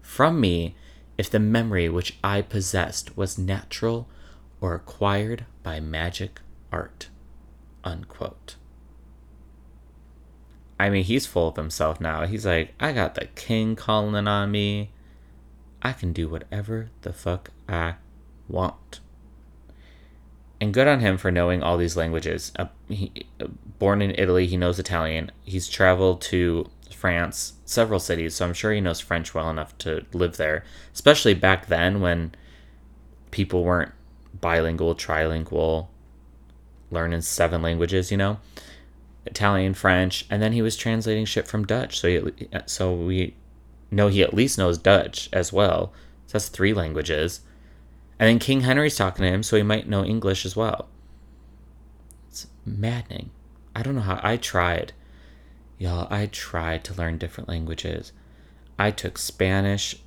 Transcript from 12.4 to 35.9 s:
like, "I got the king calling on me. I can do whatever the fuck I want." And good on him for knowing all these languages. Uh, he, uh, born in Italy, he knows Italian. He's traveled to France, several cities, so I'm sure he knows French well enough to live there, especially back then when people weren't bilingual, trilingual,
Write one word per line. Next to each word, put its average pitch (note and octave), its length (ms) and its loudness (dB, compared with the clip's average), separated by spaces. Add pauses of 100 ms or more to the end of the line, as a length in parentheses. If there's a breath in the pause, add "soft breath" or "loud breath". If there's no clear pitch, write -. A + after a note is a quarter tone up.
like, E2 340 2
"I D3+ 140 -2
got G#2+ 220 -2
the - 100 -6
king A2 500 -2
calling G#2+ 500 0
on G2+ 260 0
me. G#2 400 -2 (880 soft breath)
I B2+ 100 -4
can F2+ 220 -4
do E2 160 -4
whatever G#2 640 -8 (100)
the F2+ 100 -8
fuck - 400 -6 (160)
I E2+ 280 -4 (520)
want." - 540 -6 (1600 soft breath)
And G#2 140 0
good C3 140 6
on C#3 140 4
him F#2+ 180 4
for F#2+ 100 0
knowing F2 320 4
all F2 160 2
these E2+ 180 0
languages. E2 640 -2
Uh, F2+ 80 -4 (240)
he, - 380 -8 (120)
uh, - 60 -6 (320)
born G2+ 240 2
in G2 160 0
Italy, F2+ 300 4
he F2+ 100 -2
knows F2 220 0
Italian. D#2+ 520 -2 (120)
He's F#2 260 -6
traveled F#2 520 4
to F2 460 0 (220)
France, - 640 -4 (120)
several A2 340 0
cities, E2 340 -2
so - 100 -4
I'm F2 120 -2
sure G#2+ 180 0
he G#2 80 0
knows E2+ 180 -2
French E2 360 -6
well D#2+ 160 -2
enough D#2 260 -8
to D#2+ 260 -6 (100)
live F2 240 0
there, D#2 260 -2 (320 loud breath)
especially C#3 400 6
back F#2 320 2
then F#2 340 2
when E2+ 320 0 (960 loud breath)
people F2+ 340 0
weren't F2+ 280 2 (500)
bilingual, E2 540 2
trilingual, D#2+ 960 -2 (1000)